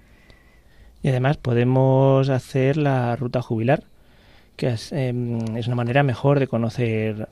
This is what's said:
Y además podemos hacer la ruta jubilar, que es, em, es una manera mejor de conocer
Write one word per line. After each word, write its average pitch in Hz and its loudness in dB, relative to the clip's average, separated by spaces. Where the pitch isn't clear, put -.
Y - -2
además 131 0
podemos 131 4
hacer 135 0
la 131 0
ruta 127 -4
jubilar, 120 0
que 139 -4
es, 113 -6
em, 120 -4
es 113 -6
una 123 -2
manera 120 0
mejor 139 2
de 135 0
conocer 113 -2